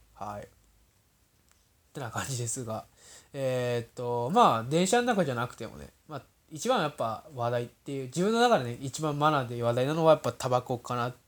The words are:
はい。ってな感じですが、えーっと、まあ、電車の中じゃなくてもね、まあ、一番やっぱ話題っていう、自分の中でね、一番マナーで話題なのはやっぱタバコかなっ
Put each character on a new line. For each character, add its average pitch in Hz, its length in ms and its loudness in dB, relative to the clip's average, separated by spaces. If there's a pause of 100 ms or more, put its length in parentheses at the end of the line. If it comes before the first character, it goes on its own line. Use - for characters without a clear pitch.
(140)
は 104 260 -12
い。 92 40 -12
っ - 1500 -20
て 156 60 -10
な 123 100 -8
感 107 160 -6
じ 131 120 -6
で 120 100 -4
す 131 160 -6
が、 110 220 -8 (480)
え 123 520 -2
ー - 60 -20
っ - 40 -20
と、 120 380 -2
ま 185 260 6
あ、 113 40 -4
電 160 240 2
車 240 140 4
の - 20 -2
中 214 220 2
じ 135 80 0
ゃ - 20 -4
な 117 100 -2
く - 120 -10
て 110 100 -10
も - 80 -16
ね、 73 140 -16 (180)
ま 151 100 -12
あ、 - 40 -12 (280)
一 160 200 -4
番 247 120 2
や 151 60 0
っ 143 80 -10
ぱ 113 300 -4 (100)
話 120 160 -2
題 123 120 0
っ - 20 -8
て - 260 -14
い 135 120 -6
う、 - 20 -8
自 135 180 -2
分 208 80 2
の 233 80 2
中 233 200 6
で 127 40 -2
ね、 120 180 -6
一 143 200 -8
番 151 180 -2
マ 147 100 4
ナ 143 140 2
ー 120 40 -6
で 120 140 -6
話 117 120 2
題 123 140 2
な 151 60 0
の 165 120 2
は 160 80 10
や 151 40 8
っ - 40 -12
ぱ 123 100 0
タ - 160 -6
バ 123 140 4
コ 123 160 -4
か 123 180 -6
な 120 140 -2
っ 123 60 -10 (120)